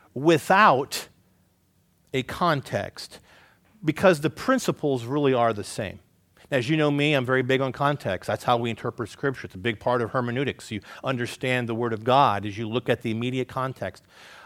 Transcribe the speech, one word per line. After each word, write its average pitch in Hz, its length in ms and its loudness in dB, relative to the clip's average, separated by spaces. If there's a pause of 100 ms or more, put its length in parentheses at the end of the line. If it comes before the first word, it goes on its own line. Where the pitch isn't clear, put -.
(120)
without 160 960 4 (1040)
a 131 100 -2
context, - 960 -4 (680)
because 156 360 4
the 151 100 0
principles 147 760 -2
really 139 280 2
are 117 180 4
the 104 120 -4
same. 95 340 -8 (540)
As 127 160 0
you 156 80 2
know 151 120 2
me, 143 260 2
I'm 127 120 2
very 131 160 2
big 131 180 2
on 131 120 -2
context. 139 560 -2
That's 107 160 -2
how 123 120 4
we 117 140 -2
interpret 113 400 -6
Scripture. - 360 -6
It's 95 100 -14
a - 20 -12
big 107 220 -4
part 123 220 0
of 107 80 -4
hermeneutics. 123 600 -4
You 104 120 -6 (200)
understand 127 640 -2
the 117 60 -4
Word 117 180 -2
of 110 120 -8
God 120 420 4
as 98 100 -8
you 113 120 -6
look 123 200 -4
at 123 140 0
the 117 80 -2
immediate 123 380 -4
context. 127 560 -8 (420)